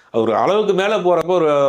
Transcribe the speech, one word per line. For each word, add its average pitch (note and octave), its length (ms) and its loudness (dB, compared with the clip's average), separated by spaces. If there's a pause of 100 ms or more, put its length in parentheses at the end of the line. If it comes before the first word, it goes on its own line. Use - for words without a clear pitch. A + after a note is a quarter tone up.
அது A2+ 160 -2
ஒரு A2 120 0
அளவுக்கு F#3+ 400 0
மேல G3+ 240 -2
போறப்போ F3 420 0
ஒரு D#3 80 2 (200)